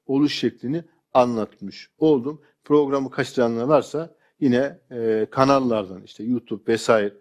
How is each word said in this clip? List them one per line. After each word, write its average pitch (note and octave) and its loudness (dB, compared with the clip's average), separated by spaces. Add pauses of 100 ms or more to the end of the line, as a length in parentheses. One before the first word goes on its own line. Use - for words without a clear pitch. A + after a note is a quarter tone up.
oluş C#3 0
şeklini C3 -4 (300)
anlatmış A2+ -2
oldum. D3+ 0 (220)
Programı C#3 0
kaçıranlar A#2 -2
varsa D3 -2 (240)
yine, C3+ 0 (120)
e, A2+ -2
kanallardan, A#2 0
işte - -18
YouTube A#2 -4
vesaire A2 2